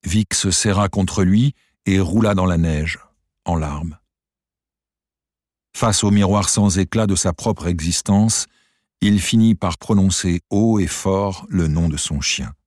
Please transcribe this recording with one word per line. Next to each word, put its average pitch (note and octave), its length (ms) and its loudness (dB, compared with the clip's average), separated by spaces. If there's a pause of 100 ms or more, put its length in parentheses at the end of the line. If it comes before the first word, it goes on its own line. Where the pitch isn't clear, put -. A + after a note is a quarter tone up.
Vic G2+ 280 0
se - 180 -2
serra G2+ 380 0
contre F#2+ 340 0
lui G#2+ 320 4 (300)
et F#2+ 140 2
roula G2+ 360 2
dans F#2 100 0
la F2+ 120 2
neige, D#2+ 420 -2 (460)
en F2 100 -2
larmes. D#2 420 -6 (1800)
Face A2 280 -2
au G2+ 80 2
miroir G2+ 380 2
sans G2+ 280 2
éclat G#2 300 0
de G2+ 80 0
sa F#2 180 -2
propre F2 340 -4
existence, F2 800 0 (560)
il G2+ 180 4
finit A2+ 360 2
par F2+ 240 -4
prononcer F#2+ 680 0
haut G#2+ 300 2
et F2+ 80 0
fort G2 600 -4
le F2 180 0
nom E2 220 0
de D2+ 80 -6
son D2 240 -6
chien. - 320 -6 (140)